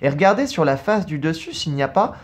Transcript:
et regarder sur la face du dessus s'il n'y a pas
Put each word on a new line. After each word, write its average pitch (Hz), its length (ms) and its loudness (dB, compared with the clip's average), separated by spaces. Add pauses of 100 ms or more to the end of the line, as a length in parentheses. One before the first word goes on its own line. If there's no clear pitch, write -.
et 135 60 2
regarder 196 380 4
sur 175 180 0
la 139 120 2
face 208 280 0
du 151 140 -6
dessus 160 340 -4
s'il 151 220 -4
n'y 139 80 0
a 135 60 0
pas 196 360 0